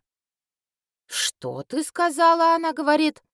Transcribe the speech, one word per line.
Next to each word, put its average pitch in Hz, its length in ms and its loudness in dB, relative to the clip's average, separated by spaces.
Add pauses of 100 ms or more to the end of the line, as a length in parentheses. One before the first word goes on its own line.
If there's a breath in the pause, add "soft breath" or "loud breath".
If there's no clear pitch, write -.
(1040)
«Что - 580 -8
ты 302 200 -6
сказала?» 330 720 2
она 330 180 -4
говорит. 302 500 0 (100)